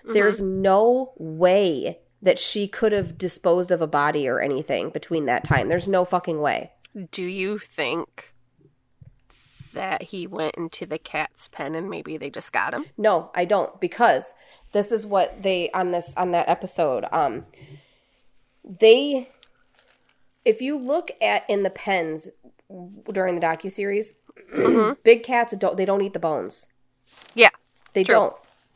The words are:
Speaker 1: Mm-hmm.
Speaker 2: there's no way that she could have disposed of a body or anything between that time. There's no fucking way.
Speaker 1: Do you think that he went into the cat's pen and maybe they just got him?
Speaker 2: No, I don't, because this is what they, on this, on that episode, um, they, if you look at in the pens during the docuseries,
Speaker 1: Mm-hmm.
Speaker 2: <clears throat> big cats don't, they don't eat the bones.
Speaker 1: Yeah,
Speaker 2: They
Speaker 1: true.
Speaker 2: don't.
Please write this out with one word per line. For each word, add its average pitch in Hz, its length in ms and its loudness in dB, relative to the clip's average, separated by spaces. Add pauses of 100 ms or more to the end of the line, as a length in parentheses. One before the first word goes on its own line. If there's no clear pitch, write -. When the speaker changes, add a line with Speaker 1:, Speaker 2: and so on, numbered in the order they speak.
Speaker 1:
Mm-hmm. 226 80 -10
Speaker 2:
there's 208 300 2
no 196 760 2
way 165 840 2 (240)
that 185 160 4
she 202 300 -4
could 214 240 0
have 180 260 -4
disposed 180 540 0
of 170 100 0
a 160 40 -2
body 147 420 0
or 120 120 0
anything 135 500 -2
between 156 360 -4
that 120 180 0
time. 127 240 2
There's 175 200 -2
no 185 160 2
fucking 175 360 -2
way. 143 300 -2 (400)
Speaker 1:
Do - 140 -8
you 190 340 -6
think - 760 -8 (1400)
that 190 300 -6
he 180 240 -12
went 165 300 -6
into 170 300 -10
the 160 120 -8
cat's - 500 -10
pen 151 260 -10
and 160 160 -8
maybe 156 260 -12
they 143 140 -10
just - 220 -16
got 104 220 -2
him? 294 100 -6 (120)
Speaker 2:
No, 202 380 0
I 180 100 0
don't, 185 360 -2
because 180 540 0 (380)
this 208 200 0
is 214 140 -4
what 196 360 0
they, 185 300 0
on 180 180 -2
this, 175 260 -4
on 180 160 0
that 170 160 0
episode, 156 640 -2
um, 135 360 -2 (1160)
they, 247 640 2 (1120)
if 220 160 2
you 277 180 -4
look 277 320 -2 (100)
at 208 280 0
in 202 140 0
the 190 80 0
pens 165 580 -4 (840)
during 185 220 0
the 175 100 -4
docuseries, 196 680 -4 (400)
Speaker 1:
Mm-hmm. 226 460 4
Speaker 2:
<clears throat> - 40 -20
big 233 220 8
cats 240 320 0
don't, 190 200 0
they 190 80 0
don't 196 160 2
eat 196 120 -2
the 170 80 -6
bones. 147 480 -6 (640)
Speaker 1:
Yeah, 233 140 8 (440)
Speaker 2:
They 190 120 2
Speaker 1:
true. 190 100 4
Speaker 2:
don't. - 200 4 (420)